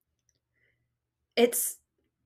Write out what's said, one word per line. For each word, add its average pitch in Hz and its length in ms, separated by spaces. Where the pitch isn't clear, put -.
It's, - 420